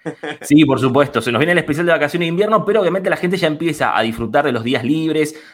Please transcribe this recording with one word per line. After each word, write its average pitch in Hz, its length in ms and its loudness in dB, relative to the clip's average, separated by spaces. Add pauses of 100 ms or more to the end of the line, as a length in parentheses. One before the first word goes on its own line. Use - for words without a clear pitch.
<laughs> 151 380 -12
Sí, 151 240 4
por 135 140 2
supuesto. 127 420 2
Se 123 100 -2
nos 120 60 2
viene 156 140 2
el 175 80 2
especial 156 260 -2
de 170 60 2
vacaciones 160 340 0
de 165 40 -2
invierno, 202 360 2
pero 208 160 2
obviamente 185 260 -2
la 165 100 0
gente 180 200 -2
ya 180 80 -2
empieza 151 500 -2
a 107 60 2
disfrutar 113 420 0
de 147 80 -2
los 113 120 -4
días 123 200 -2
libres, 151 560 -2 (140)